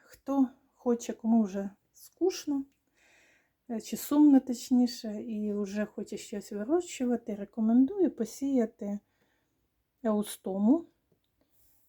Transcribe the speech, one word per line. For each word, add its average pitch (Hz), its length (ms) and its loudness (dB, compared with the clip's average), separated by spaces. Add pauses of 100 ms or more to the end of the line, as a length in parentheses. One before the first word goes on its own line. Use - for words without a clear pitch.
хто 269 440 -2 (260)
хоче, 233 380 -4
кому 226 300 2
вже 196 280 -4 (220)
скучно, 302 720 -4 (1040)
е, 226 100 -6
чи - 160 -10
сумно, 294 440 6
точніше, 240 840 -2
і 214 300 -4
вже 202 340 -4
хоче - 300 -12
щось - 360 -12
вирощувати, 240 840 -2
рекомендую 240 760 2
посіяти 220 880 -4 (1040)
еустому 208 840 0 (1040)